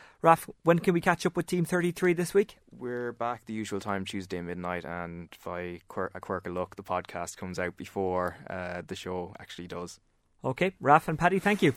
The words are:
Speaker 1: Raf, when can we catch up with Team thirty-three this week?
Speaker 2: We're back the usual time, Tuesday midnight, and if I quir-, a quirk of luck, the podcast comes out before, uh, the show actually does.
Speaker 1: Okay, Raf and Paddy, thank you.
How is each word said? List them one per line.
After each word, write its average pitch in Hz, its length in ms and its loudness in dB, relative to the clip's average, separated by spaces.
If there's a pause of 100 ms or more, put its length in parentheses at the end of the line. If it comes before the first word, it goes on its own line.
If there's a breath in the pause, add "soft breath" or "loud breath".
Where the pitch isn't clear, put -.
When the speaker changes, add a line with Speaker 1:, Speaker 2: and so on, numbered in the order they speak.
(220 loud breath)
Speaker 1:
Raf, 165 260 6 (140)
when 170 160 6
can 175 160 2
we 170 60 2
catch 175 260 2
up - 100 0
with 175 100 0
Team 180 180 2
thirty-three 175 480 2
this 170 200 -2
week? 208 260 2 (120)
Speaker 2:
We're 123 420 -6
back 117 340 -6
the 110 80 -8
usual 107 260 -4
time, 98 240 -2
Tuesday 92 360 -6
midnight, 87 440 -6
and 85 480 -8
if - 160 -14
I 87 400 -8
quir-, 92 260 -4
a 92 60 -12
quirk 92 260 -4
of 90 80 -6
luck, 104 220 -6
the 98 80 -14
podcast 90 520 -6
comes 92 220 -10
out 90 180 -4
before, 90 600 -2 (120)
uh, 90 380 -8
the 90 80 -10
show 92 460 -8
actually - 260 -14
does. 87 320 -12 (460)
Speaker 1:
Okay, 175 360 -2
Raf 143 280 6
and 156 100 -2
Paddy, 180 220 4
thank 202 200 2
you. 147 160 8